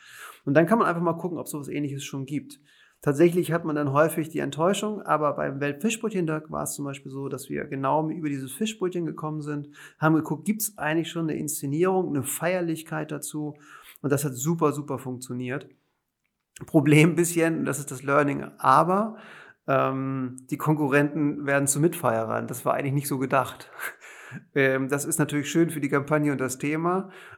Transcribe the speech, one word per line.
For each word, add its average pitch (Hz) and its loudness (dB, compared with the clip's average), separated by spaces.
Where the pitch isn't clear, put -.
Und 139 0
dann 165 8
kann 220 6
man 185 4
einfach 170 0
mal 170 2
gucken, 170 -6
ob - -8
sowas 143 -8
Ähnliches 139 -4
schon 139 -8
gibt. - -8
Tatsächlich 165 4
hat 165 -2
man 151 -2
dann 147 0
häufig 156 2
die 151 -4
Enttäuschung, 190 0
aber 151 2
beim 143 -4
Weltfischbrötchentag 160 -2
war 147 -4
es 143 -6
zum 143 -8
Beispiel 139 -10
so, 135 -8
dass - -10
wir 147 -4
genau 143 0
über 156 -4
dieses 135 -6
Fischbrötchen 185 -4
gekommen 156 -6
sind, 147 -6
haben 160 6
geguckt, 151 0
„Gibt's 214 -2
eigentlich 160 -2
schon 165 -2
eine 147 -2
Inszenierung, 156 0
eine 143 0
Feierlichkeit 160 -2
dazu?“ 147 -8
Und 139 -2
das 139 2
hat 135 -4
super, 151 2
super 143 -6
funktioniert. 127 -8
Problem 156 6
bisschen, 165 2
das 143 -2
ist 143 -10
das 127 -8
Learning, 139 2
aber, 175 4
ähm, 135 0
die 147 -4
Konkurrenten 147 2
werden 139 2
zu 143 0
Mitfeierern. 113 0
Das 123 -10
war 127 2
eigentlich 135 0
nicht 143 -2
so 135 -2
gedacht. 131 -2
<laughs> - -16
Ähm, 135 2
das 139 -2
ist 156 -2
natürlich 143 0
schön 165 4
für 160 -6
die 139 -2
Kampagne 147 2
und 131 -2
das 127 -2
Thema, 175 -2